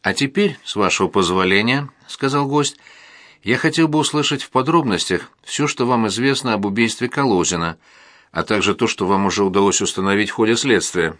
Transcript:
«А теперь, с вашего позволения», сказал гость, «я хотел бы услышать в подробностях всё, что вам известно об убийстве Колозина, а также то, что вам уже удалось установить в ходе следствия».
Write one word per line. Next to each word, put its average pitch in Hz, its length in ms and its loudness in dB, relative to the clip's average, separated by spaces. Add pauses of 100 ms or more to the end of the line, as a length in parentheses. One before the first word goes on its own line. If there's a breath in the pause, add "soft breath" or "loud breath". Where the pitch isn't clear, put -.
«А 98 120 -2
теперь, 139 500 -2
с - 120 -10
вашего 95 320 2
позволения», 98 800 0 (160)
сказал 139 420 -2
гость, 147 300 -2 (640 loud breath)
«я 117 160 0
хотел 160 280 2
бы 151 120 0
услышать 147 440 -2
в - 80 -14
подробностях 127 800 0 (140)
всё, - 240 -2
что 131 180 -2
вам 120 220 2
известно 123 460 0
об 101 100 -2
убийстве 110 440 0
Колозина, 87 680 0 (540 soft breath)
а 85 100 -4
также 101 320 0
то, 120 120 0
что 101 200 -2
вам 98 200 2
уже 98 180 0
удалось 98 360 2
установить 98 500 -2
в - 40 -10
ходе 113 220 2
следствия». 90 640 0